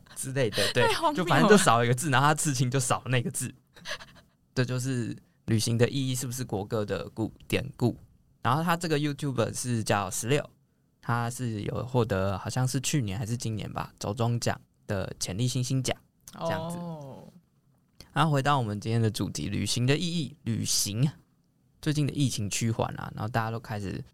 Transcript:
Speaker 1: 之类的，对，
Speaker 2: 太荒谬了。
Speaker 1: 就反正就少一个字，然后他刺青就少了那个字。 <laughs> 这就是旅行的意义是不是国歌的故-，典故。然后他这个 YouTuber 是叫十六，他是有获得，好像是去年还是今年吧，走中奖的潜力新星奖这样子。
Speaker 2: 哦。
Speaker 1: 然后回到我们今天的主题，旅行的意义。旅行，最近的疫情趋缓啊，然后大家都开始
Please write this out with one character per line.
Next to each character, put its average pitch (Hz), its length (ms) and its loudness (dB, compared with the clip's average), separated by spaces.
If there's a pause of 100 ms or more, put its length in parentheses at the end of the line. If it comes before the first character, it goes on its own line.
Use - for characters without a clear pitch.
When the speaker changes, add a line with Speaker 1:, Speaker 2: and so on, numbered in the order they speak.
(140)
Speaker 1:
之 - 160 -8
类 131 200 2
的， - 220 0
对， 123 140 6
Speaker 2:
太 440 80 4
荒 320 180 2
谬 185 120 -2
了。 - 0 -
Speaker 1:
就 - 0 -
反 147 160 4
正 214 80 6
就 208 100 10
少 117 240 6
一 120 60 2
个 123 60 4
字， 160 160 -4
然 123 100 6
后 143 80 6
他 156 80 6
刺 147 180 0
青 127 160 0
就 135 80 2
少 104 220 0
了 120 100 -6
那 127 100 2
个 - 120 -2
字。 - 200 -4 (500)
<laughs> - 520 -20
这 127 100 2
就 123 140 -4
是 123 380 -2 (300)
旅 113 120 2
行 117 180 0
的 113 120 6
意 135 200 -2
义 131 60 -2
是 127 100 -4
不 123 80 -6
是 127 120 -6
国 101 200 -4
歌 107 200 -2
的 95 240 -6
故-， - 240 -4 (160)
典 113 280 -2
故。 120 200 2 (460)
然 120 140 2
后 160 60 0
他 170 140 2
这 175 120 -6
个 156 80 2
YouTuber 139 600 -2
是 120 260 -2
叫 101 280 2
十 - 180 -4
六， 139 200 0 (520)
他 120 300 0
是 113 320 -4
有 - 240 -4
获 123 180 2
得， 98 320 0
好 101 140 -6
像 127 180 2
是 135 120 0
去 147 200 0
年 101 180 -2
还 123 60 -4
是 110 120 -4
今 113 200 -4
年 - 160 -6
吧， 82 260 -6
走 - 140 -4
中 117 260 2
奖 104 220 -2 (260)
的 95 320 -2
潜 - 200 -4
力 127 100 2
新 127 160 -2
星 131 180 0
奖 123 140 -2 (380)
这 165 140 -6
样 165 220 -4
子。 175 60 -8
Speaker 2:
哦。 156 560 -12 (800)
Speaker 1:
然 143 100 2
后 160 80 4
回 143 120 4
到 143 160 4
我 127 40 2
们 104 160 -2
今 113 140 -2
天 117 80 4
的 113 100 4
主 101 200 -2
题， 78 180 -4
旅 98 160 0
行 120 220 0
的 135 100 4
意 175 100 -2
义。 165 360 -4
旅 110 200 -2
行， 104 480 0 (720)
最 160 100 -2
近 147 160 2
的 - 60 -2
疫 139 160 2
情 101 220 -2
趋 113 200 0
缓 - 160 0 (140)
啊， - 140 -8
然 101 100 -6
后 110 40 -4
大 120 140 -2
家 110 80 -4
都 117 80 -6
开 110 220 -8
始 98 340 -6